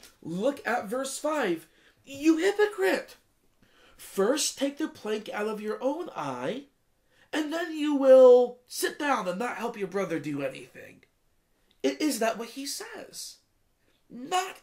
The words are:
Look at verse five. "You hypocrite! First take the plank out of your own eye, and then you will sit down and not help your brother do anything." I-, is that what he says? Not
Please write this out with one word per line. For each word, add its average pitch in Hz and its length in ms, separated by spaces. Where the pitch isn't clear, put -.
Look 208 440
at 226 200
verse 262 320
five. 254 500
"You 285 340
hypocrite! 381 800
First 240 600
take 277 220
the 311 100
plank 214 400
out 208 200
of 208 120
your 214 220
own 294 280
eye, 143 580
and 302 200
then 330 240
you 294 180
will 254 720
sit - 300
down 254 300
and 180 100
not 240 180
help 226 200
your 196 120
brother 165 320
do 143 220
anything." - 640
I-, 277 140
is 269 220
that 220 180
what 233 120
he 277 160
says? - 720
Not 359 540